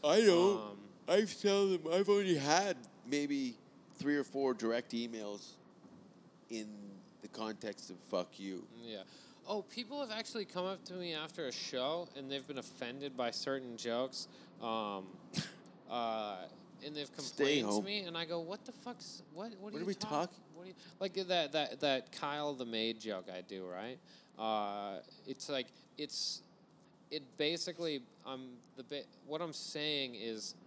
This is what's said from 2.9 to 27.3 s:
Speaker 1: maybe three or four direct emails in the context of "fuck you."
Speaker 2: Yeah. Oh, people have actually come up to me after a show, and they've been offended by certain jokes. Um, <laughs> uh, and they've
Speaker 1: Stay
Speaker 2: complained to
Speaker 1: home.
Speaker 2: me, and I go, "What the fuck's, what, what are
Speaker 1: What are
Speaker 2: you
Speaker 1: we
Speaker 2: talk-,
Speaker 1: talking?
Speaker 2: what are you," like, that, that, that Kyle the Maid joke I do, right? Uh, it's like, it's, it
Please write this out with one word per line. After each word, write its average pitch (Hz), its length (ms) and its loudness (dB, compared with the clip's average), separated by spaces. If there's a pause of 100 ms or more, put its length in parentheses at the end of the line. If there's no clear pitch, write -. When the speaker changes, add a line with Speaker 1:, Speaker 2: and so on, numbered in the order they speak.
Speaker 1:
maybe 139 520 0 (380)
three 147 200 0
or 143 80 2
four 135 300 2
direct 117 400 0
emails 113 640 -4 (960)
in 110 180 -4 (540)
the 107 60 -14
context 110 640 -6
of 92 80 -12
"fuck 90 420 -4
you." 95 260 -6 (160)
Speaker 2:
Yeah. 110 180 -10 (480)
Oh, 202 160 -2
people 247 360 -8
have 247 120 -4
actually 214 340 -4
come 180 200 -4
up 185 200 -4
to 185 80 -10
me 175 200 -4
after 156 340 -4
a 123 40 -2
show, 147 640 -2
and 135 160 -8
they've 135 160 -4
been 135 120 -6
offended 123 580 -6
by 120 140 2
certain 131 460 -2
jokes. 120 500 0 (340)
Um, 104 460 -2 (420)
<laughs> - 420 -20
uh, 113 460 -2 (480)
and 151 100 -8
they've 143 120 -6 (100)
Speaker 1:
Stay 143 440 2
Speaker 2:
complained 107 60 2
to 104 60 4
Speaker 1:
home. 107 120 4
Speaker 2:
me, 208 160 -2
and 170 160 -6
I 165 80 -2
go, 170 140 -4
"What 170 260 -8
the 247 60 -10
fuck's, - 500 -12 (120)
what, 196 160 -8 (100)
what 202 100 -12
are 202 40 -10
Speaker 1:
What - 20 -
are 151 40 -6
Speaker 2:
you 180 60 -4
Speaker 1:
we 196 100 0
Speaker 2:
talk-, 214 160 -6
Speaker 1:
talking? 160 240 0 (200)
Speaker 2:
what 175 80 -14
are 185 40 -14
you," 185 60 -14 (260)
like, 190 140 -2 (140)
that, 165 240 4
that, 143 300 2
that 135 320 4
Kyle 147 400 0
the 127 120 -4
Maid 113 340 0
joke 101 260 -4 (100)
I 92 60 -6
do, 95 240 -8
right? 98 320 -6 (400)
Uh, 101 600 0 (280)
it's - 220 -8
like, 131 180 -2 (300)
it's, - 440 -4 (680)
it 147 120 -6 (140)